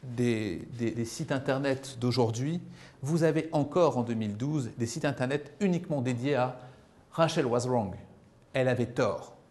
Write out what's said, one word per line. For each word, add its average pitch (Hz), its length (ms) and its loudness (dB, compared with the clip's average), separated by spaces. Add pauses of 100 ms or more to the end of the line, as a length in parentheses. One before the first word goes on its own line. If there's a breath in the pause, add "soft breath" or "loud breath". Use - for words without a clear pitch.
des, 117 640 0 (100)
des, 117 140 0
des 117 140 -2
sites 147 260 -6
internet 135 680 -2
d'aujourd'hui, 123 640 0 (400 loud breath)
vous 156 220 2
avez 156 280 2
encore 147 460 4
en 120 60 0
deux 113 100 -2
mille 107 240 -2
douze 131 400 -2
des 120 80 0
sites 151 200 -4
internet 139 540 -2
uniquement 175 420 0
dédiés 127 340 0
à 127 240 0 (520 loud breath)
Rachel 165 340 2
was 120 220 2
wrong, 110 280 0 (580)
elle 131 140 2
avait 120 200 2
tort. 120 480 -2 (160)